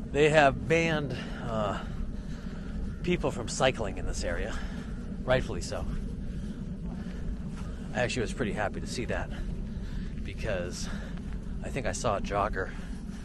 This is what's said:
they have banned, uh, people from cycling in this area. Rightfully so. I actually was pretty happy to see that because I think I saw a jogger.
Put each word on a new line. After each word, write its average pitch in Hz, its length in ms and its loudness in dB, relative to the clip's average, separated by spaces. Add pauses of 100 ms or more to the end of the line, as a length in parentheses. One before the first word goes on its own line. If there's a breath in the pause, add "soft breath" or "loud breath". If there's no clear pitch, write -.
(120)
they 147 160 8
have 147 400 8
banned, 156 480 4 (320 loud breath)
uh, 104 320 0 (1200 loud breath)
people 165 300 2
from 117 160 -4
cycling 110 500 2
in 90 80 -2
this 90 160 0
area. 92 340 0 (680 loud breath)
Rightfully 123 380 2
so. 92 220 -4 (2000 loud breath)
I 117 60 2
actually 120 220 2
was 98 100 0
pretty 104 200 0
happy 92 280 0
to 73 60 -4
see 113 200 -2
that 87 220 0 (960 loud breath)
because 92 640 -2 (760 loud breath)
I 95 40 -4
think 120 180 -2
I 92 60 2
saw 101 260 2
a - 20 0
jogger. 101 500 2 (540 loud breath)